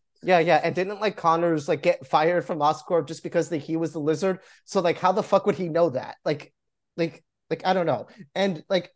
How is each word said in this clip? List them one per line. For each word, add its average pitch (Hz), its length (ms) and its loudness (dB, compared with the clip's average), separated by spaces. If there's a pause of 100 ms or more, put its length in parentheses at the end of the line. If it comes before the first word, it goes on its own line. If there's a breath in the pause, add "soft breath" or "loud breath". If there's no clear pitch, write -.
(220)
yeah, 175 180 4
yeah, 160 220 4
and 165 140 -2
didn't, 196 240 -4
like, 208 160 -2
Connors, 165 540 0
like, 143 120 0
get 170 240 0
fired 165 380 2
from 160 160 -6
Oscorp 156 480 0
just 160 160 -10
because, 165 260 -2
like, 151 120 -4
he 160 160 -6
was 160 160 -4
the 165 60 -8
Lizard? 156 400 0 (260 soft breath)
So, 196 160 0
like, 165 180 2
how 185 140 2
the 202 100 0
fuck 196 220 2
would 202 100 2
he 175 140 -4
know 165 220 2
that? - 340 -8
Like, 151 280 -4 (440)
like, 170 260 -4 (260)
like, 165 160 -6
I 185 80 2
don't 180 120 0
know. 117 220 -2 (280 loud breath)
And, 190 340 -2
like, 185 260 -2